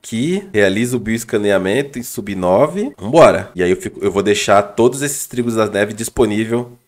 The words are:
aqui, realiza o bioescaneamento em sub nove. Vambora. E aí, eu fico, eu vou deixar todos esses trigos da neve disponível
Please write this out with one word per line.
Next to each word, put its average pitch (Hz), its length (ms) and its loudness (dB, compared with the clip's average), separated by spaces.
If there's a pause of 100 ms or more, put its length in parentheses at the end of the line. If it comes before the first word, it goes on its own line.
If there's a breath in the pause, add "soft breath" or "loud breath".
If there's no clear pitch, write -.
aqui, 175 500 -4
realiza 107 460 2
o - 20 -2
bioescaneamento 104 1000 -2
em 120 40 -12
sub 101 300 -10
nove. 147 640 0
Vambora. 107 580 4
E 90 60 -4
aí, 90 80 2
eu 92 80 2
fico, - 260 -10
eu 98 80 0
vou 95 120 0
deixar 101 400 4
todos - 400 0
esses - 240 -8
trigos 120 260 -4
da 110 140 0
neve 104 260 -2
disponível 113 800 -2 (160)